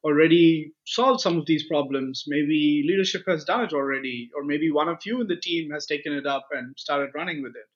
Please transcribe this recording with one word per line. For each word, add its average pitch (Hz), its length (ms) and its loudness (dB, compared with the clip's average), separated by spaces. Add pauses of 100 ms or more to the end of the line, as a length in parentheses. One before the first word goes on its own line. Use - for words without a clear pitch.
already 160 680 6 (120)
solved 247 360 2
some 175 160 2
of 147 100 -2
these 156 200 0
problems? 135 600 -2
Maybe 147 600 2
leadership 185 400 0
has 160 180 0
done 226 180 0
it 170 100 -4
already, 135 640 -4
or 143 80 -6
maybe 147 280 0
one 151 180 2
of 170 160 -6
you 240 160 -4
in 220 60 -2
the 175 80 -2
team 165 360 -4
has 147 160 -8
taken 151 260 -4
it 139 140 -4
up 139 240 -4
and 131 260 -8
started 143 380 -4
running 160 260 -6
with 120 140 -10
it. 110 100 -18 (100)